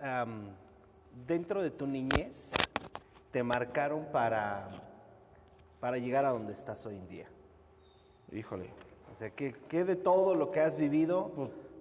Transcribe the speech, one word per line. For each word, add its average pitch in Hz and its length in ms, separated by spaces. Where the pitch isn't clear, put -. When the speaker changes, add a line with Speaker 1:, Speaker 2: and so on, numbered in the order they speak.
Speaker 1:
am, 117 480
dentro 170 360
de 160 100
tu 139 160
niñez 135 640
te 127 120
marcaron 143 680
para, 104 580
para 123 180
llegar 123 280
a 135 60
donde 110 220
estás - 320
hoy 104 120
en 90 100
día? 87 200
Speaker 2:
Híjole. 101 360
Speaker 1:
O - 20
sea, 110 140
¿qué, 135 260
qué 175 160
de 185 100
todo 185 400
lo 156 160
que 156 100
has 156 160
vivido? 160 580
Speaker 2:
Pues 135 140